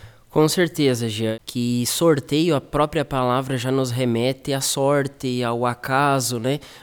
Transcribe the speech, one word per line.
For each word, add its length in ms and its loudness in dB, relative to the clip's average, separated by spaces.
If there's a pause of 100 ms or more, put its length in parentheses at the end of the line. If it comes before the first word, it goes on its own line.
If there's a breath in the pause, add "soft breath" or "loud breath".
(300 loud breath)
Com 180 4
certeza, 640 0
Jean, 360 -2
que 400 -2
sorteio, 680 2
a 60 0
própria 420 -2
palavra 540 -2
já 120 -4
nos 220 0
remete 640 -2
à 80 -2
sorte, 840 0
ao 220 0
acaso, 720 0
né? 220 -2 (220 loud breath)